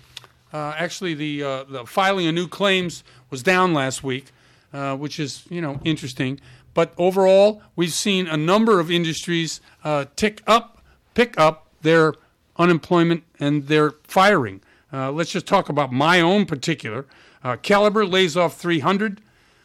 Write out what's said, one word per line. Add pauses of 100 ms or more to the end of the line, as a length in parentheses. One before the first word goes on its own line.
(520)
uh,
actually,
the,
uh,
the
filing
of
new
claims (280)
was
down
last
week, (460)
uh,
which
is,
you
know,
interesting. (340)
But
overall, (120)
we've
seen
a
number
of
industries, (220)
uh, (100)
tick
up, (340)
pick
up (160)
their (420)
unemployment (160)
and
their (140)
firing. (320)
Uh,
let's
just
talk
about
my
own
particular. (360)
Uh,
Caliber
lays
off
three
hundred. (440)